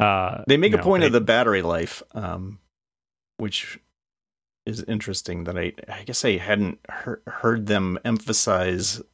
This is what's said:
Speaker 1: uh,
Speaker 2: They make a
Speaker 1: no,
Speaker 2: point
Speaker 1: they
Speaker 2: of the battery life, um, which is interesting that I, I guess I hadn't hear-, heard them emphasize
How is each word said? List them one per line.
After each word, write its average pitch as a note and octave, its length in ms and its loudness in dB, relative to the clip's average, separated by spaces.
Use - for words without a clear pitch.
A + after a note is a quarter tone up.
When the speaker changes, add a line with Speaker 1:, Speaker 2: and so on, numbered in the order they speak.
Speaker 1:
uh, F#2+ 440 0
Speaker 2:
They C#3 80 6
make G3+ 180 4
a - 40 6
Speaker 1:
no, - 40 -4
Speaker 2:
point F#3 200 4
Speaker 1:
they D#3 40 6
Speaker 2:
of C3 60 2
the A#2 80 6
battery A2 420 4
life, E2+ 400 -2
um, F#2+ 460 -8
which - 420 -6
is A2+ 160 -6
interesting F#2+ 640 -6
that F2 120 -4
I, F2 180 -4
I - 140 -12
guess B2 220 -4
I G#2 140 2
hadn't G2+ 420 0
hear-, - 240 -8
heard A2+ 400 0
them F#2+ 360 2
emphasize G2+ 960 0